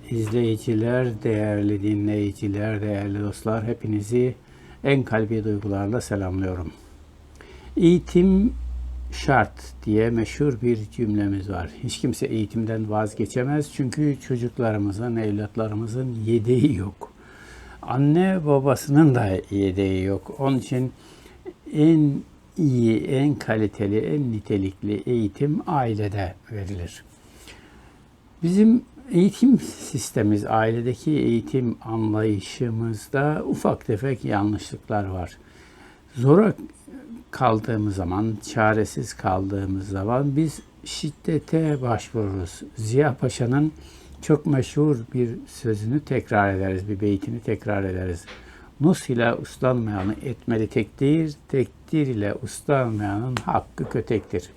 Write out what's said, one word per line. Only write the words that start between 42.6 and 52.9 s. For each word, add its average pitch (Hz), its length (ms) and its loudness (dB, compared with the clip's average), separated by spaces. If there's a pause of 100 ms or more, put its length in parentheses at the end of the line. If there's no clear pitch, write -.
Ziya 127 440 0
Paşa'nın 135 520 0 (500)
çok 151 240 2
meşhur 147 520 2 (160)
bir 123 160 0 (180)
sözünü 113 520 -2
tekrar 110 540 2
ederiz, 95 360 -2
bir 98 100 -4
beytini 104 400 -2
tekrar 101 440 -4
ederiz. 92 420 -4 (540)
"Nus 147 300 2
ile 117 240 2
uslanmayanı 110 880 -2
etmeli 113 440 -2
tekdir, 147 680 0 (120)
tekdir 143 600 -2
ile 104 260 -2 (100)
uslanmayanın 113 920 -2